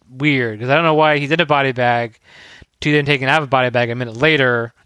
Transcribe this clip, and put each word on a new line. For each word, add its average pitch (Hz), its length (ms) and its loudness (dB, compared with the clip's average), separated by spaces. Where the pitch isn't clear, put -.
weird, 127 500 -2
'cause 123 120 -6
I 139 40 2
don't 165 100 2
know 160 100 2
why 151 240 2
he's 143 120 -4
in 165 100 0
a 170 40 2
body 139 280 0
bag 120 460 -2
to 151 120 -2
then 147 120 2
take 139 160 0
it 131 80 -2
out 156 140 2
of 139 60 -8
a - 20 -4
body 127 180 2
bag 120 220 0
a 117 40 -4
minute 117 220 -8
later 127 560 0